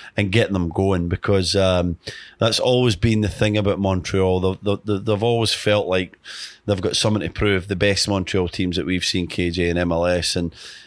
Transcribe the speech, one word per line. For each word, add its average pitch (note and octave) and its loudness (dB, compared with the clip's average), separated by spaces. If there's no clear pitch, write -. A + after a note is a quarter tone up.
and G2+ 0
getting G#2 2
them F2 0
going, F#2 0
because, F#2+ 0
um, F2+ 2
that's A2+ 0
always B2 4
been A2+ 2
the G#2 0
thing G#2 0
about G2 0
Montreal. F#2+ 0
They've, G2+ -2
they, G#2 -2
they've G#2 -2
always A#2 0
felt G#2 2
like F#2 -2
they've G2 0
got G2+ -2
something G#2+ 2
to D#2+ -4
prove, G2 0
the G2+ -4
best G2 2
Montreal F#2 0
teams F2+ -2
that D2 -4
we've F#2 -2
seen, F2+ -2
K F2 -2
J F2 0
and E2+ 0
M F2 0
L E2+ 2
S. F2 0
And, F2 -2